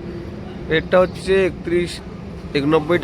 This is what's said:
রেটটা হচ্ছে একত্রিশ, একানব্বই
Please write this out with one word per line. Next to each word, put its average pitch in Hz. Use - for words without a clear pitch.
রেটটা 160
হচ্ছে 175
একত্রিশ, 170
একানব্বই 156